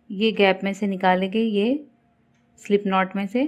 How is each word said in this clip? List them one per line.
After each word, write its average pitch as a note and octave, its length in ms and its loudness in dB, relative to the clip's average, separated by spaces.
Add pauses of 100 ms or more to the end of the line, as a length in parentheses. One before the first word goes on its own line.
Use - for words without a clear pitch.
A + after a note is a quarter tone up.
ये G#3+ 240 0
गैप F#3+ 300 4
में G3 100 -2
से G3+ 140 -4
निकालेंगे, F#3+ 520 0
ये A3+ 460 -2 (760)
स्लिप G3+ 260 0
नॉट F#3+ 280 0
में G3 120 -4
से। B3 200 -2